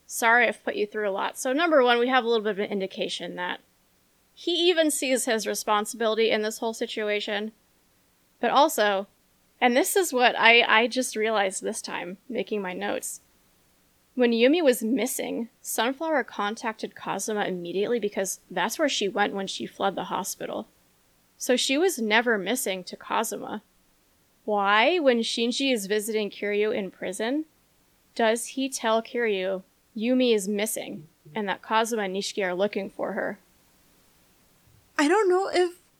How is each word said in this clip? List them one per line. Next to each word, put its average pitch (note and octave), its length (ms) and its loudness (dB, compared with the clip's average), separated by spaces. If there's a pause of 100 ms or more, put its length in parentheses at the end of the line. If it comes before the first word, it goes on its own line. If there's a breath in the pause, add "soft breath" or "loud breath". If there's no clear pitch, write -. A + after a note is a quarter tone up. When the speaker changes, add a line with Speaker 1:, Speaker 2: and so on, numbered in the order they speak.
Speaker 1:
"Sorry A#3 420 4
I've - 160 -4
put - 120 -4
you G#3 100 -2
through G#3+ 240 -4
a - 20 0
lot." - 280 -4
So C4 120 -2
number D#4 320 4
one, A#3+ 140 4
we A#3+ 120 2
have B3+ 140 4
a A3+ 40 -6
little A#3 160 2
bit G#3+ 80 0
of F#3 80 -4
an G#3 120 -4
indication F#3+ 680 -6
that F3+ 220 -6 (760)
he - 160 -4 (180)
even D#4+ 220 4
sees C4 340 0
his A3 220 0
responsibility G#3+ 840 0
in G#3+ 140 0
this A3 160 -6
whole A3+ 160 -4
situation. G#3+ 800 -4 (840)
But - 120 0
also, G#3 560 4 (520)
and B3 160 4
this E4 200 2
is F#4 180 2
what A#3+ 240 4
I, A#3 240 8
I A3+ 260 4
just B3 280 -4
realized G#3+ 480 0
this G3+ 180 -6
time, F#3+ 360 -10 (120)
making G#3 320 -4
my F3+ 120 -6
notes. G3 460 -6 (920)
When A#3+ 180 2
Yumi C4 320 4
was B3+ 200 4
missing, A3+ 640 -4 (140)
Sunflower C4+ 640 -2
contacted A3 720 -6
Kazuma G3 500 -4
immediately F#3 540 -2
because G3 400 -4 (120)
that's F#3 260 -2
where D4+ 120 0
she G#3 180 -2
went G3+ 260 0
when F#3+ 140 -6
she - 180 -8
fled G3 300 -2
the F3+ 100 -6
hospital. G3 640 -6 (720)
So B3+ 160 0
she C4+ 240 0
was F4+ 200 2
never A3 380 2
missing F#3+ 480 -4
to - 100 -14
Kazuma. - 680 -6 (840)
Why, G#3+ 540 4
when B3+ 220 4
Shinji B3 520 0
is G3 140 -2
visiting G#3+ 420 -2
Kiryu G#3 460 -2
in F#3+ 160 -4
prison, A3+ 540 -4 (720)
does A3+ 340 2
he C4 200 -4
tell A3+ 320 0
Kiryu F#3+ 600 -2 (320)
Yumi A#3+ 380 2
is G3 140 0
missing G#3 600 -6 (280)
and G#3 140 -4
that - 140 -6
Kazuma A3 400 0
and F#3+ 120 -4
Nishiki G3 280 -4
are F3+ 120 -2
looking G3+ 360 -2
for - 220 -6
her? - 260 -6 (1600)
Speaker 2:
I D4 100 4
don't G4 220 4
know F#4 220 2
if F4 300 0 (180)